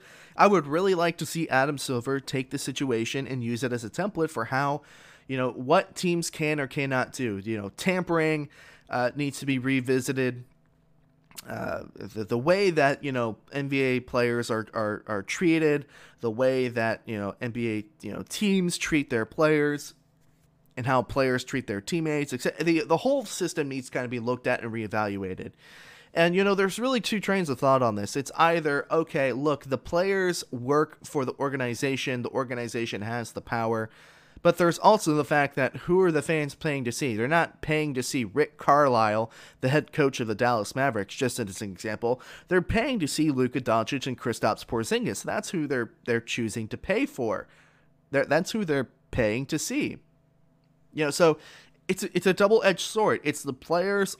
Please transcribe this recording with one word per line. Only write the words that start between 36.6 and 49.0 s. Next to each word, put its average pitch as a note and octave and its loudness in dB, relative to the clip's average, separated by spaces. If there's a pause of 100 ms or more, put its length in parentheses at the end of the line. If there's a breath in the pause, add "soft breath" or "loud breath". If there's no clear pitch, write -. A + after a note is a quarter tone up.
to A#2+ -2
see? A#2+ -2
They're A2+ 0
not D#3+ 0
paying D3+ 0
to B2+ -2
see B2+ -2
Rick A2+ -2
Carlisle, A2+ 4 (320 loud breath)
the B2+ 2
head D3 2
coach C3+ 2
of A2+ -2
the A2 -2
Dallas A#2+ 0
Mavericks, B2 0
just B2+ -2
as G2 -6
an G2+ -8
example. A2+ -2 (260 loud breath)
They're F3+ 2
paying A#3 0
to D3 -2
see D#3 0
Luka B2+ 0
Doncic A2+ 0
and B2 -6
Kristaps A2+ -2
Porzingis. B2 -2
That's - -2
who D3+ -2
they're, B2 -2 (140)
they're A#2 0
choosing A2+ -4
to - -10
pay A3 -2
for. - -4 (640 soft breath)
They're, C3+ 2
that's D3+ 0
who G#3+ -2
they're C#3+ 0 (220)